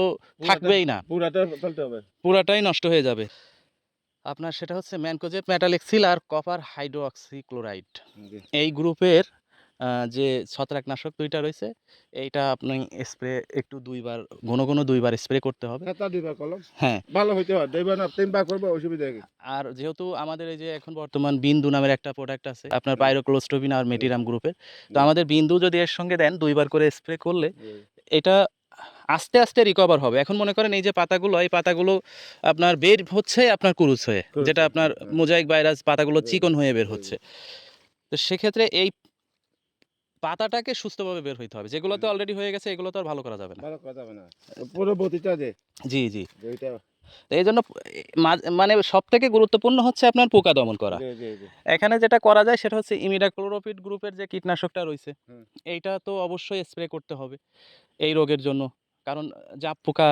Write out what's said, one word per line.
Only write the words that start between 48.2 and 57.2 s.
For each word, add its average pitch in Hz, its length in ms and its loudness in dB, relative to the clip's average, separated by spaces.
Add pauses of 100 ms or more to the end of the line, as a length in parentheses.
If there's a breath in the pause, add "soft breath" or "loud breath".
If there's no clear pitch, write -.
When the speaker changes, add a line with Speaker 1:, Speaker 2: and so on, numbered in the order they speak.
Speaker 2:
মানে, 196 220 4 (120)
সবথেকে 233 440 2
গুরুত্বপূর্ণ 220 500 4
হচ্ছে 247 260 2
আপনার 240 240 6
পোকা 180 240 6
দমন 120 240 2
করা। 95 200 -2
Speaker 1:
জি, 131 180 -10
জি, 113 220 -12
জি। 98 100 -20 (180)
Speaker 2:
এখানে 208 340 2
যেটা 226 200 6
করা 208 240 8
যায়, 233 140 4
সেটা 220 200 -4
হচ্ছে 214 240 -4
ইমিডাক্লোপিড 196 800 -2
গ্রুপের 196 340 -12
যে 196 120 -12
কীটনাশকটা 180 560 -6
রয়েছে, 147 280 -12 (100)
Speaker 1:
হুম। 120 220 -20 (220)
Speaker 2:
এইটা 170 340 -10
তো 196 200 -12
অবশ্যই 180 440 -6
স্প্রে 170 240 -12
করতে 156 260 -14
হবে 135 220 -14 (640 soft breath)